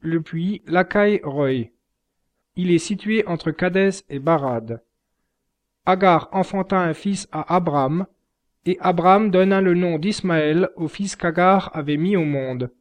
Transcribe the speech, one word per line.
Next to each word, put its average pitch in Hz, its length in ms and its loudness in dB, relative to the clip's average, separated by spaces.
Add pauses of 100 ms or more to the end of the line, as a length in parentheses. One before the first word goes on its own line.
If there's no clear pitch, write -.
le 165 200 -2
puits 170 460 -6
Lakai 196 580 2
Roi. 135 460 -2 (840)
Il 180 140 -2
est 170 80 4
situé 208 480 -2
entre 165 260 -4
Kadès 190 560 0
et 139 100 -10
Barad. 131 640 -2 (1040)
Agar 185 460 2
enfanta 190 480 -2
un 165 140 -2
fils 196 380 -6
à 156 220 -4
Abram, 165 520 0 (600)
et 180 140 0
Abram 185 500 4
donna 190 300 4
le 180 140 4
nom 175 240 0
d'Ismaël 165 760 0
au 165 120 -4
fils 196 280 -8
qu'Agar 180 580 2
avait 147 220 -2
mis 185 200 0
au 165 80 2
monde. 131 460 -4 (100)